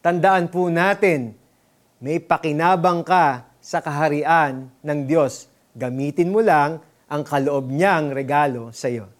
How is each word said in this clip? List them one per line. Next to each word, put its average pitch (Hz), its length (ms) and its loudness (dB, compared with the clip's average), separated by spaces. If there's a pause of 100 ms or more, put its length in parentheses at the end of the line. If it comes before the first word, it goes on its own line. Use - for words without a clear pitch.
Tandaan 175 480 2
po 175 160 0
natin, 170 640 0 (640)
may 151 240 -4
pakinabang 165 800 0
ka 151 560 0
sa - 240 -6
kaharian 147 880 0 (160)
ng 147 240 -4
Diyos. 147 400 0 (240)
Gamitin 135 560 -4
mo 214 160 0
lang 160 320 2 (320)
ang 147 160 -6
kaloob 139 480 -2
niyang 160 400 0
regalo 135 560 -2
sa 120 240 -6
iyo. 107 160 -8 (120)